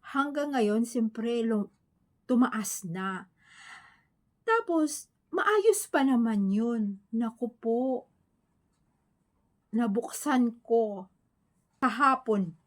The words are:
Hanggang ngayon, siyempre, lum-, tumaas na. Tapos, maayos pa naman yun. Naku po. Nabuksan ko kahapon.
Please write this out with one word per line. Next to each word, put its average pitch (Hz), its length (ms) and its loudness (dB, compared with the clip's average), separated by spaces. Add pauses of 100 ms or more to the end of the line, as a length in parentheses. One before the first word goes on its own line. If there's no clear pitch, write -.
(140)
Hanggang 285 400 -2
ngayon, 226 320 2
siyempre, 233 560 -2
lum-, 220 280 -2 (600)
tumaas 220 560 0
na. 185 400 -8 (1200)
Tapos, 349 640 0 (240)
maayos 403 560 4
pa 269 160 4
naman 226 400 2
yun. 214 640 -2
Naku 233 480 -4
po. 240 480 -2 (1700)
Nabuksan 233 880 0
ko 214 480 -2 (720)
kahapon. 226 720 2 (120)